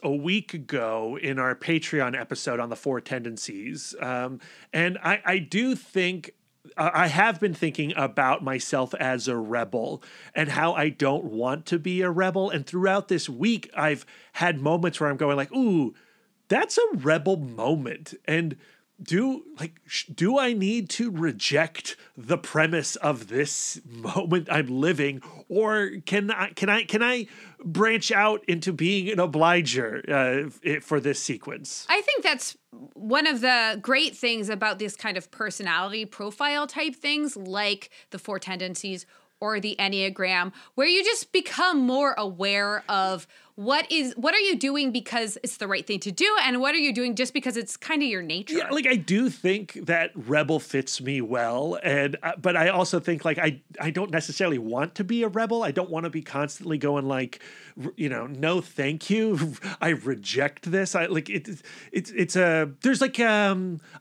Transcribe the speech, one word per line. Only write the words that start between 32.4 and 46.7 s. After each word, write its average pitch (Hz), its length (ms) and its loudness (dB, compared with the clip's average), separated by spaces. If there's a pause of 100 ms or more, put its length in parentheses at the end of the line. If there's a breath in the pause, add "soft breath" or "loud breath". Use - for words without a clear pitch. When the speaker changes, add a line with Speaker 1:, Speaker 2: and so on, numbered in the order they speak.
Speaker 2:
one 254 320 0
of 277 160 0
the 226 400 2
great 262 340 0
things 226 340 -2
about 208 280 -2
this 202 180 -6
kind 202 220 -6
of - 140 -10
personality 196 760 -2
profile 285 600 -4
type 302 280 -4
things, 294 400 -4
like 202 540 -4 (220 loud breath)
the 190 80 -12
four 202 180 -8
tendencies 185 720 -8 (320 soft breath)
or 214 200 -2
the 208 200 -4
Enneagram, 190 720 0 (240 loud breath)
where 262 100 2
you 359 180 4
just - 280 -2
become 359 480 2
more 262 340 2
aware 202 720 0
of 190 380 0 (300 soft breath)
what 277 360 0
is, 285 240 0
what 294 200 2
are 427 40 6
you 392 160 4
doing 277 360 0
because 226 520 -4
it's - 140 -8
the 208 100 -6
right 190 180 -2
thing 202 140 -2
to 208 120 -6
do, 403 320 2
and 254 180 2
what 285 140 2